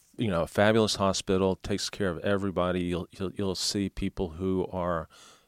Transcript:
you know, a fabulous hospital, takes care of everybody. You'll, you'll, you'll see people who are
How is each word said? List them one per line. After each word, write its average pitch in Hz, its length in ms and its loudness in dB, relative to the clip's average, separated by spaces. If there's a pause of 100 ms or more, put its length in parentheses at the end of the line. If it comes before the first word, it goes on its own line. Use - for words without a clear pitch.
(180)
you 117 120 0
know, 85 140 2
a 78 40 -4
fabulous 107 500 4
hospital, 95 580 2
takes - 340 -4
care 101 200 -2
of 80 100 -4
everybody. 92 640 0
You'll, 87 260 -2 (100)
you'll, 95 180 -4
you'll 98 200 -2
see 101 340 -2
people 95 420 -4
who 92 400 0
are 87 360 -2 (400)